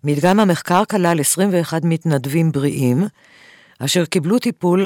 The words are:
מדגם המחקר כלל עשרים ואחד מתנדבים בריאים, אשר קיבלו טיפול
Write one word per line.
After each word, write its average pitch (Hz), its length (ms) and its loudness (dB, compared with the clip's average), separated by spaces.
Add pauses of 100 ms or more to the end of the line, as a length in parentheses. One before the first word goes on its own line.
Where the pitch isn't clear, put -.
מדגם 151 360 2
המחקר 185 460 2
כלל 170 340 0
עשרים 185 320 0
ואחד 160 340 -2
מתנדבים 160 640 0
בריאים, 139 560 0 (720)
אשר 156 260 -2
קיבלו 180 340 -2
טיפול 185 460 -2